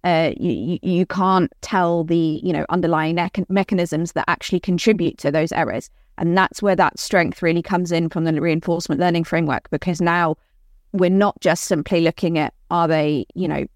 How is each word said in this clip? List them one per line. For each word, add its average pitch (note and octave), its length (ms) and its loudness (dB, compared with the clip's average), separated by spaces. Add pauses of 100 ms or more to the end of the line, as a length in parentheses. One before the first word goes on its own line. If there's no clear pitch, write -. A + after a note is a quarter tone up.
Uh, E3 320 2
you, F3 160 -2
you, C3+ 300 -4
you F3+ 240 0
can't F#3 540 0
tell E3+ 440 0
the, D#3+ 380 0
you F3+ 100 -2
know, D#3 180 -2
underlying E3 460 0
mech-, F3 340 -4
mechanisms F3 640 0
that D#3 160 -2
actually F3 320 -2
contribute F3+ 580 0
to C#3+ 120 0
those D#3+ 220 0
errors. - 380 -4 (260)
And E3+ 220 2
that's - 240 0
where G3 140 2
that F3 220 2
strength E3+ 440 0
really E3+ 200 2
comes F3+ 300 -2
in E3 160 0
from E3 160 -4
the D#3+ 160 0
reinforcement E3 600 -2
learning E3+ 240 2
framework, D#3 460 -2
because E3 300 -4
now E3+ 360 2 (560)
we're F3+ 180 2
not G3 300 2
just E3+ 240 0
simply E3+ 380 0
looking E3 360 0
at, D3+ 160 -2 (160)
are E3+ 160 2
they, D3+ 480 0
you F3 140 -4
know C#3+ 280 -4